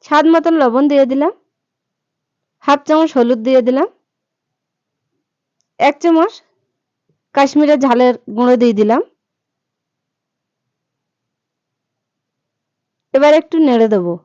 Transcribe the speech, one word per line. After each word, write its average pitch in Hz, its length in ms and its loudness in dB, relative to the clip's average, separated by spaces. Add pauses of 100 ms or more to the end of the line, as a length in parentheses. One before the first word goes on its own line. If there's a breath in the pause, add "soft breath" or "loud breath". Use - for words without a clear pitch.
স্বাদ 302 260 0
মতন 330 320 2
লবণ 254 260 0
দিয়ে 277 180 2
দিলাম, 277 260 -4 (1300)
হাফ 285 200 0
চামচ 311 300 0
হলুদ 240 300 0
দিয়ে 262 180 2
দিলাম, 262 260 -2 (1900)
এক 285 220 0
চামচ 339 300 0 (1000)
কাশ্মীরের 285 500 0
ঝালের 247 300 0 (220)
গুঁড়ো 247 200 0
দিয়ে 233 240 0
দিলাম। 220 220 0 (4000)
এবার 285 200 2
একটু 320 220 -2 (100)
নেড়ে 226 280 0
দেব। 180 140 -2 (160)